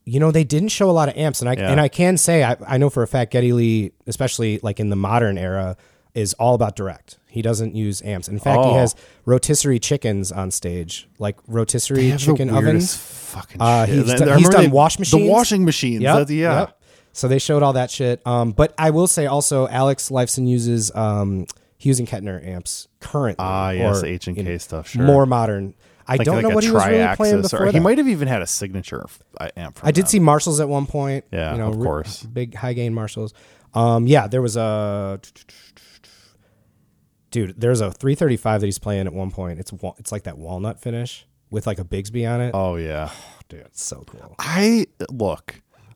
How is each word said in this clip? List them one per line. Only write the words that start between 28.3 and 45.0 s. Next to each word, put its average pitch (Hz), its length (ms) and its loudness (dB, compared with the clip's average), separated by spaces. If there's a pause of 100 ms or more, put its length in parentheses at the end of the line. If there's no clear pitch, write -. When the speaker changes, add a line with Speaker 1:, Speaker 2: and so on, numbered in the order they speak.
Speaker 2:
a 85 60 -6
signature - 580 -8
f-, - 160 -20 (200)
uh, - 160 -10
amp 175 220 -12
from 165 100 -2
Speaker 1:
I - 20 4
did 175 140 2
Speaker 2:
them. - 60 -2
Speaker 1:
see 208 100 2
Marshalls 151 400 2
at 147 80 -2
one 139 180 -2
point. 139 460 -6
Speaker 2:
Yeah, 80 200 -4
Speaker 1:
You 78 60 -4
know, 110 120 -4
Speaker 2:
of 107 60 -4
Speaker 1:
re-, 113 80 -4
Speaker 2:
course. 80 380 -6
Speaker 1:
big 120 320 -10
high 127 200 -8
gain 120 200 -4
Marshalls. 110 400 -8 (400)
Um, 117 320 2
yeah, 127 220 4
there 127 140 0
was 113 140 -2
a 104 600 -2 (2000)
dude. 98 300 -4
There's 120 200 2
a 101 100 -2
three 135 240 -2
thirty-five 113 460 0
that 104 60 0
he's 101 120 -4
playing 98 280 -4
at 85 60 -8
one 95 180 -8
point. 87 300 -10
It's - 120 -16
wa-, 92 260 -12
it's - 140 -12
like 104 120 -10
that 95 140 -14
walnut 92 420 -10
finish 120 460 -10 (240)
with, 104 160 -8
like, 101 120 -6
a 95 60 -10
Bigsby 104 480 -6
on 120 80 -2
it. 123 140 -4
Speaker 2:
Oh 92 220 -2
yeah, 78 340 -8 (200)
Speaker 1:
<sighs> - 180 -20
dude, 78 120 -20
it's - 220 -18
so - 240 -14
cool. - 320 -20
Speaker 2:
I, 202 480 2 (240)